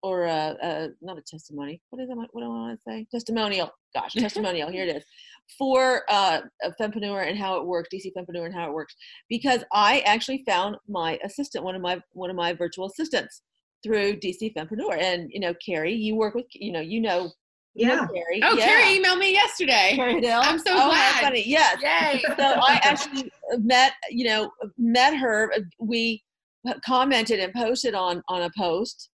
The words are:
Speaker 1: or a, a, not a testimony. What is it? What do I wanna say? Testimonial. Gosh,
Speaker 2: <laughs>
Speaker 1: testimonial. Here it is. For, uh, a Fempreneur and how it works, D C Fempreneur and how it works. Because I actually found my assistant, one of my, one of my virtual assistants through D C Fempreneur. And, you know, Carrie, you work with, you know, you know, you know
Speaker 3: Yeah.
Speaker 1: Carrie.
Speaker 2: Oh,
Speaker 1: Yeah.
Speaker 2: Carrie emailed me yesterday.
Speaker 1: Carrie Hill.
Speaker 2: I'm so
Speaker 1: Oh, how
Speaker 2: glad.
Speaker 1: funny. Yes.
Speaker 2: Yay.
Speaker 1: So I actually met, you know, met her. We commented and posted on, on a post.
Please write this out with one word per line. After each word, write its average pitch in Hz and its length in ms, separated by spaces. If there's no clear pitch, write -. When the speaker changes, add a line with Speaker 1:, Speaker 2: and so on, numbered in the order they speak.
Speaker 1:
or 185 220
a, 156 380
a, 160 260
not 180 160
a 147 60
testimony. 151 640
What 254 140
is 254 80
it? 254 40
What 233 200
do 233 100
I 233 40
wanna 233 280
say? 220 240
Testimonial. 220 600
Gosh, - 180
Speaker 2:
<laughs> 208 60
Speaker 1:
testimonial. 196 520
Here 185 140
it 165 120
is. 151 80
For, 262 540
uh, 190 320
a 170 100
Fempreneur 202 540
and 185 120
how 190 180
it 151 80
works, 175 260
D 190 100
C 190 140
Fempreneur 175 300
and 175 100
how 170 140
it 143 60
works. 156 200
Because 233 420
I 240 280
actually 233 460
found 202 300
my 170 360
assistant, - 400
one 185 100
of 185 60
my, 180 220
one 180 160
of 185 80
my 175 160
virtual 175 340
assistants 208 540
through 208 340
D 190 180
C 220 200
Fempreneur. 180 460
And, 175 320
you 202 80
know, 175 140
Carrie, 175 300
you 214 220
work 214 180
with, 240 180
you 208 200
know, 165 80
you 180 200
know, 180 300
you 226 140
know 247 80
Speaker 3:
Yeah. - 200
Speaker 1:
Carrie. 175 280
Speaker 2:
Oh, 330 160
Speaker 1:
Yeah. 220 80
Speaker 2:
Carrie 403 320
emailed 370 200
me 381 140
yesterday. 269 640
Speaker 1:
Carrie 247 240
Hill. 233 220
Speaker 2:
I'm 302 160
so 370 160
Speaker 1:
Oh, 381 60
how 269 100
Speaker 2:
glad. 330 320
Speaker 1:
funny. 233 260
Yes. 269 340
Speaker 2:
Yay. 302 400
Speaker 1:
So 277 80
I 269 380
actually 277 500
met, 247 360
you 240 160
know, 214 240
met 247 400
her. 220 340
We 226 440
commented 240 560
and 185 140
posted 240 400
on, 180 340
on 180 140
a 175 120
post. 190 540